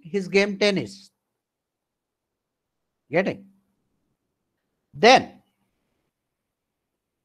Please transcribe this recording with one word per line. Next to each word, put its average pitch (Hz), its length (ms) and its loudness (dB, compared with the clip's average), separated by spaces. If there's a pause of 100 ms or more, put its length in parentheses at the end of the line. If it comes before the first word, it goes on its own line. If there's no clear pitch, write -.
his 180 240 -8
game 196 300 -2
tennis. 196 540 -4 (2000)
Getting? - 340 -4 (1500)
Then 180 480 4 (1800)